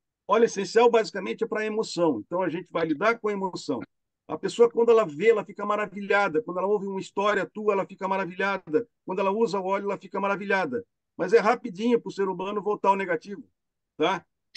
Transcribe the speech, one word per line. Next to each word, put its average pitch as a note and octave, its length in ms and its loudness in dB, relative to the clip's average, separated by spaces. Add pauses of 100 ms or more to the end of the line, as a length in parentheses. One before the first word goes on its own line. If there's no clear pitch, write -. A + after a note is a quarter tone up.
(260)
Óleo A#3 180 4
essencial, A3 460 4
basicamente, G#3+ 540 0
é - 20 -2
pra G#3+ 200 -4
emoção. E3+ 580 0
Então, F3 160 -4
a F#3 80 0
gente E3+ 220 -8
vai E3 160 -2
lidar F#3 320 0
com G#3 100 -4
a G#3 40 0
emoção. F#3 480 -6 (460)
A - 120 -8
pessoa, A3+ 320 2
quando A#3 200 4
ela A3 140 6
vê, D#3+ 260 2
ela G#3 140 4
fica G3+ 220 -10
maravilhada. G3+ 760 0
Quando F3 160 -6
ela F#3 100 -2
ouve G3+ 180 0
uma F#3+ 140 -6
história G3 440 -2
tua, G#3 300 -2
ela F#3 100 0
fica F#3+ 240 -8
maravilhada. F#3+ 800 -2 (160)
Quando F#3 140 -6
ela G3 140 0
usa G3+ 280 0
o F#3 60 -6
óleo, G3 180 -2
ela G3 140 -4
fica G3 200 -10
maravilhada. F#3+ 640 -2 (320)
Mas F3+ 200 0
é A3 60 8
rapidinho A#3 600 0
pro F3 120 -12
ser G3 160 -4
humano F#3+ 340 -6
voltar G3+ 280 0
ao G3+ 60 4
negativo, F#3+ 500 -6 (520)
tá? F3 260 0 (320)